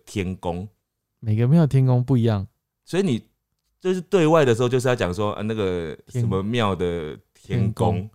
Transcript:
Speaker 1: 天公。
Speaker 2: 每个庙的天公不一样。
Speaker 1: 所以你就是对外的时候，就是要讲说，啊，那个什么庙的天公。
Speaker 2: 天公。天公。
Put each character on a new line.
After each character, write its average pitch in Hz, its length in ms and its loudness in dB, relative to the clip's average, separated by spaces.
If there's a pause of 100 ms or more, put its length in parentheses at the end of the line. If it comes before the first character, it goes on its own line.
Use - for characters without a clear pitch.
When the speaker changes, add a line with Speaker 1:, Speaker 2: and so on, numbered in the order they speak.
Speaker 1:
天 92 300 -6
公。 90 320 -8 (520)
Speaker 2:
每 110 160 -2
个 117 120 0
庙 165 140 6
的 151 60 4
天 131 160 2
公 127 200 2
不 131 120 0
一 120 80 2
样。 104 220 0 (400)
Speaker 1:
所 170 140 -2
以 - 20 0
你 147 180 0 (600)
就 180 100 -2
是 185 80 -2
对 175 280 2
外 156 180 6
的 123 80 4
时 113 80 0
候， 123 80 2
就 127 100 0
是 123 80 -2
要 123 80 2
讲 95 160 -2
说， 104 220 -4
啊， - 80 -10
那 107 140 -4
个 90 420 -4 (120)
什 123 120 -4
么 95 220 -2
庙 107 320 0
的 85 420 -4 (160)
天 - 280 -4 (120)
公。 - 0 -
Speaker 2:
天 - 0 -
公。 90 200 0
天 - 100 -2
公。 107 120 -14